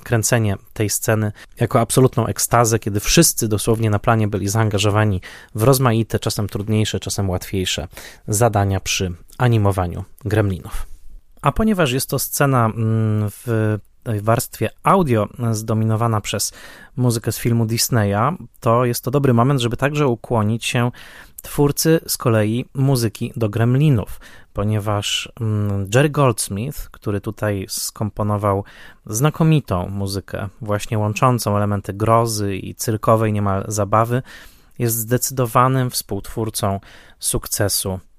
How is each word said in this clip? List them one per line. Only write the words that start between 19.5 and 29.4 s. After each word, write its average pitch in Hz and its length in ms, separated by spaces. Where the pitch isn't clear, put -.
żeby 117 160
także 147 300
ukłonić 113 580
się 120 260
twórcy 151 680
z - 100
kolei 110 560
muzyki 123 640
do 113 140
Gremlinów, 120 680
ponieważ, 104 800
mm, 104 540
Jerry 147 140
Goldsmith, 131 840
który 101 300
tutaj 101 480
skomponował 104 960
znakomitą 135 840